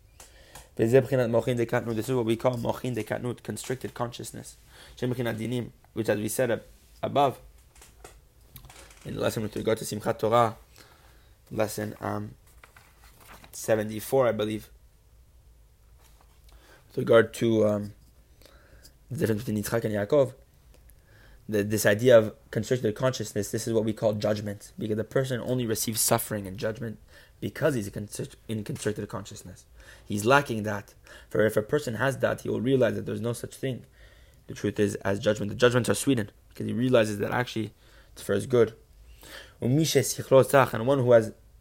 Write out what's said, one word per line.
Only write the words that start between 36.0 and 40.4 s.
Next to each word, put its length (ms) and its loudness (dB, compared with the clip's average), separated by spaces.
because 160 -10
he 80 -6
realizes 460 2
that 120 -2
actually 400 -4
it's 120 -20
for 100 -2
his 120 0
good. 280 4
And 160 2
one 1200 4